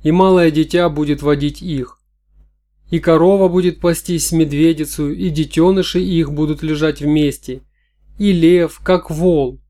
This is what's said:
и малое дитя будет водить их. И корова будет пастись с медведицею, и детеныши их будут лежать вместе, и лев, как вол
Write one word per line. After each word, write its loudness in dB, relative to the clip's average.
и 2
малое 4
дитя 0
будет -4
водить -2
их. -8
И -2
корова 4
будет -2
пастись -2
с -4
медведицею, 0
и -4
детеныши 0
их -2
будут -4
лежать -2
вместе, -2
и 2
лев, 2
как -2
вол 0